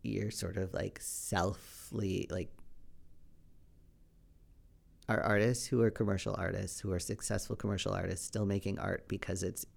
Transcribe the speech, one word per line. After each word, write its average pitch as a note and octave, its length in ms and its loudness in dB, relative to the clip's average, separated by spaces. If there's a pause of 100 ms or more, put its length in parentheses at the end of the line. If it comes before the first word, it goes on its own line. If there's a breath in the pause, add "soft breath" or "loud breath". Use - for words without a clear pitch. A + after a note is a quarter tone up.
you're G#2 280 0
sort G2 260 -4
of, F#2+ 160 -2
like, - 260 -2
selfly, - 1300 -2
like, F#2 200 -4 (2500)
are A2 120 4
artists A2 460 4
who A#2+ 140 4
are A2+ 80 8
commercial G2+ 480 2
artists, F#2+ 420 -2
who G2 120 -2
are F2+ 80 2
successful G#2+ 560 -2
commercial G2+ 380 0
artists, F#2 320 -2
still G#2 200 0
making G2 340 2
art - 280 -2
because F#2 360 -2
it's - 220 -2 (100)